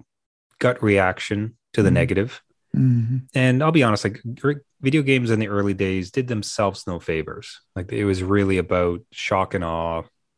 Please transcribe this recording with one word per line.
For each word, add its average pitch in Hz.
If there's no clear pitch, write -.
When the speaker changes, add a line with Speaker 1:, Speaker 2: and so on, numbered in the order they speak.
Speaker 1:
gut 123
reaction 101
to 113
the 98
Speaker 2:
Mm-hmm. -
Speaker 1:
negative. 92
Speaker 2:
Mm-hmm. 123
Speaker 1:
And 127
I'll 160
be 160
honest, 110
like, 98
gr-, 143
video 143
games 127
in 110
the 110
early 101
days 95
did 127
themselves 104
no 87
favors. -
Like, 95
it 107
was 92
really 95
about 87
shock -
and 92
awe, 82